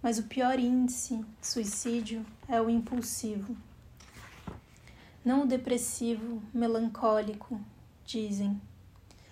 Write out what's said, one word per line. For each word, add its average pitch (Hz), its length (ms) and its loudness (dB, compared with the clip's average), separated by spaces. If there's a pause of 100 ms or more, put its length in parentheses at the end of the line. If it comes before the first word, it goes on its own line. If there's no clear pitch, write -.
Mas 233 160 2
o 226 40 -2
pior 254 360 2
índice 247 600 2
de - 280 -10
suicídio 226 760 -2 (240)
é 240 100 4
o 226 120 4
impulsivo. 233 840 -2 (1700)
Não 262 200 4
o 277 40 4
depressivo, 233 960 0 (120)
melancólico, 220 1040 0 (420)
dizem. 202 560 -2 (720)